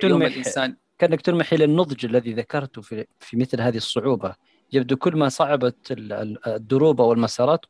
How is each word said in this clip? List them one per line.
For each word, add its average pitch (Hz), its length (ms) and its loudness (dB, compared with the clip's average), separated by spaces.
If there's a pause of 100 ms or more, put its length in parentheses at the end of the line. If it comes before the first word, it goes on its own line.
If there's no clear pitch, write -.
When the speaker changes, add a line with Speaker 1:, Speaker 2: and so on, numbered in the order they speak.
Speaker 1:
فيوم 185 200 4
Speaker 2:
تلمح، 131 120 0
Speaker 1:
الإنسان 131 440 -4 (220)
Speaker 2:
كأنك 160 220 2
تلمح 170 320 0
إلى 156 120 4
النضج 147 420 2
الذي 117 260 0
ذكرته 120 500 -8
في، 110 240 -10 (140)
في - 160 -14
مثل 123 240 -2
هذه 117 160 0
الصعوبة. 110 580 -4 (380)
يبدو 131 240 0
كل 165 200 -2
ما 147 120 2
صعبت 135 640 -2
ال-، 110 200 -10
ال-، 104 360 -8
الدروب 131 520 2
أو 117 120 6
المسارات 120 580 0